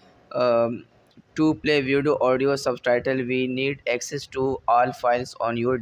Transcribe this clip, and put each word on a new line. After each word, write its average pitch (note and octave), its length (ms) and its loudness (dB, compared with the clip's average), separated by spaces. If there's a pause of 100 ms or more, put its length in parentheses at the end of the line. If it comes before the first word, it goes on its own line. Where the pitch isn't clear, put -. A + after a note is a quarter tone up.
(320)
अ, A#2 360 2 (720)
"To D#3 140 4
play D3+ 340 0
video, C#3 340 2
audio, C3 340 2 (100)
subtitle, B2+ 580 0
we B2+ 160 -2 (180)
need C3+ 380 -2
access - 320 -8
to C3+ 180 -4 (240)
all A#2+ 240 4 (100)
files B2 300 -2 (140)
on A#2 160 -4
your B2+ 180 0